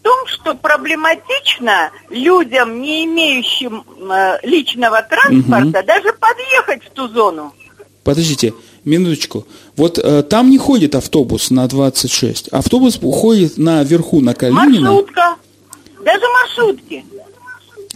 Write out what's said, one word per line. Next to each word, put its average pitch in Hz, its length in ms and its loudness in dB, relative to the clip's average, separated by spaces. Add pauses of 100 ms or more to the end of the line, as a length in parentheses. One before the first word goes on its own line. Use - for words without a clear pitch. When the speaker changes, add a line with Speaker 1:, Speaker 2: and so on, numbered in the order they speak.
Speaker 1:
том, 494 240 0
что - 260 -6
проблематично 311 1400 -2 (200)
людям, 247 720 0
не 311 240 -4
имеющим, 269 760 -4 (280)
э, 190 320 0
личного 240 580 0
транспорта, 196 760 2
Speaker 2:
Мгм. 190 60 -6
Speaker 1:
даже 381 280 0
подъехать 494 720 -2
в - 80 -20
ту 262 160 -8
зону. 180 440 -2 (520)
Speaker 2:
Подождите, 143 500 0 (320)
минуточку. 160 600 -2 (300)
Вот, 170 220 0
э, 147 260 2
там 233 260 4
не 269 80 6
ходит 226 380 2
автобус 120 540 -2
на 127 180 2
двадцать 135 440 -2
шесть. - 380 -4
Автобус 240 520 0
уходит 208 560 2
наверху, 160 640 2
на 120 120 2
Калинина. 208 580 4
Speaker 1:
Маршрутка. 359 440 2 (680)
Даже 370 200 2
маршрутки. 480 760 -2 (920)